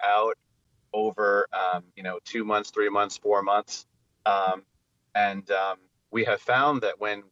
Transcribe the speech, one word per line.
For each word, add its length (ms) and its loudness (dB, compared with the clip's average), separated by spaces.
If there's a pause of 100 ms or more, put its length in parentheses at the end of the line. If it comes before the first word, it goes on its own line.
out 320 2 (560)
over, 600 2
um, 320 -2 (120)
you 60 -16
know, 220 -8
two 200 -6
months, 260 -2
three 180 2
months, 280 0
four 260 2
months. 440 -2 (380)
Um, 380 0 (520)
and, 360 0
um, 260 0 (340)
we 140 -2
have 160 0
found 420 2
that 180 -2
when 320 -4